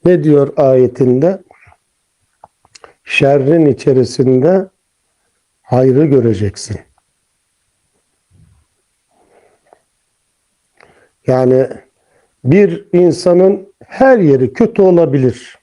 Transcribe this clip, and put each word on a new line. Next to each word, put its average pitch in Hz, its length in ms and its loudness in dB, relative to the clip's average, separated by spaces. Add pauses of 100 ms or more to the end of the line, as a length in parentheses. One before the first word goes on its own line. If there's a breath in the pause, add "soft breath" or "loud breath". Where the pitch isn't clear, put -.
Ne 175 180 2
diyor 143 340 0
ayetinde? 131 840 0 (1600 soft breath)
Şerrin 143 640 0
içerisinde 131 1040 0 (920)
hayrı 131 440 0
göreceksin. 110 760 -4 (4000 soft breath)
Yani 127 400 0 (760)
bir 175 500 0
insanın 180 800 0 (120)
her 262 320 0
yeri 139 360 0
kötü 220 280 -2
olabilir. 147 800 0